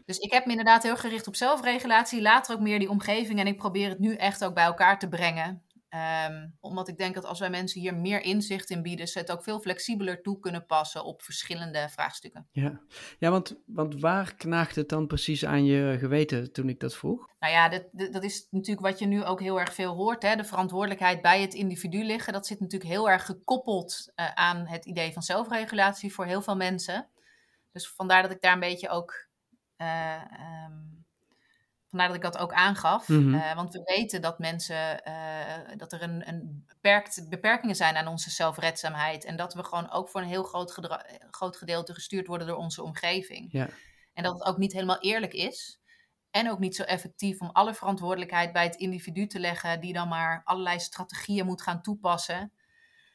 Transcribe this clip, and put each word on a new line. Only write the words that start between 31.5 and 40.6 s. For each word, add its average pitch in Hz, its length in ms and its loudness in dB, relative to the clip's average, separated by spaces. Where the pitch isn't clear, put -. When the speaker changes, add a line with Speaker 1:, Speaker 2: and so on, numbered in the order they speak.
Speaker 1:
vandaar 180 180 4
dat 180 80 -2
ik 170 80 -6
dat 175 140 -2
ook 175 160 -2
aangaf. 190 540 4
Speaker 2:
Mhm. 143 260 8
Speaker 1:
Eh, 156 220 2
want 175 180 -6
we 185 100 -12
weten 190 380 0
dat 165 180 -2
mensen, 160 640 -4
eh, 160 340 -8
eh, 165 300 -12
dat 160 160 -14
er 165 80 -10
een, 170 260 -6
een 160 400 -10
beperkt, 202 640 2
beperkingen 214 460 2
zijn 160 200 4
aan 160 120 0
onze 165 220 -6
zelfredzaamheid 160 960 -2
en 170 100 -8
dat 175 180 -6
we 175 100 -8
gewoon 170 280 -6
ook 185 180 -4
voor 190 120 -4
een 180 60 -6
heel 185 160 -2
groot 180 280 -6